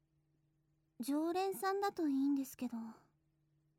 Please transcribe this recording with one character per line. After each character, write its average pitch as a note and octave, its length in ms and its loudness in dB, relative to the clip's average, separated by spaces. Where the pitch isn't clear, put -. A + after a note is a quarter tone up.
常 D4+ 320 0
連 F#4+ 220 0
さ F#4+ 180 0
ん G4 80 0
だ G4+ 120 2
と E4+ 140 0
い C#4+ 60 4
い C4+ 160 4
ん C#4+ 60 4
で C4+ 100 0
す - 120 -12
け B3 120 -4
ど。 A#3 80 -8